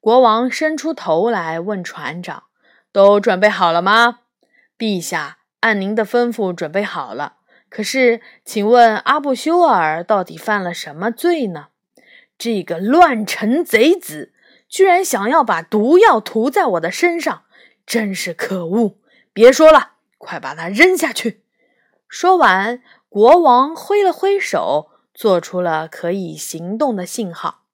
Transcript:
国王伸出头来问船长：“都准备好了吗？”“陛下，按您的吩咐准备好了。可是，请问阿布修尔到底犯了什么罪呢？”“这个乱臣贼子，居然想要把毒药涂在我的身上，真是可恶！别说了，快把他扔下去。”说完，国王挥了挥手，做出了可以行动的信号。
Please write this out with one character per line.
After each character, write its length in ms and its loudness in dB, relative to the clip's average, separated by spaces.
国 180 4
王 320 2
伸 240 -4
出 180 -6
头 360 -2
来 280 -4
问 240 -8
船 400 -12
长 220 -14
：“都 260 4
准 220 0
备 80 4
好 240 2
了 100 0
吗 380 2
？”“陛 220 -4
下， 380 -10
按 180 2
您 160 -6
的 100 0
吩 240 0
咐 240 -4
准 160 -8
备 140 -4
好 300 -10
了。 240 -12
可 120 -12
是， 380 0
请 240 -6
问 300 6
阿 240 -2
布 120 -4
修 280 0
尔 420 0
到 180 0
底 160 -10
犯 240 -4
了 120 -8
什 200 -14
么 160 -4
罪 380 -2
呢 200 -12
？”“这 240 -6
个 160 -8
乱 480 2
臣 380 -2
贼 340 2
子， 360 -16
居 160 0
然 200 2
想 260 -4
要 160 2
把 160 -2
毒 360 2
药 220 6
涂 300 -4
在 160 0
我 160 0
的 100 -4
身 280 -2
上， 260 -8
真 300 -4
是 180 -8
可 320 -8
恶！ 300 -2
别 180 8
说 180 6
了， 240 4
快 220 -14
把 160 -10
他 140 -10
扔 280 2
下 140 -4
去。” 320 -8
说 300 2
完， 440 2
国 300 6
王 360 4
挥 260 -2
了 120 0
挥 260 -2
手， 500 -4
做 280 0
出 180 -10
了 280 -4
可 260 -8
以 240 -8
行 400 -12
动 180 -2
的 100 -8
信 280 -10
号。 300 -10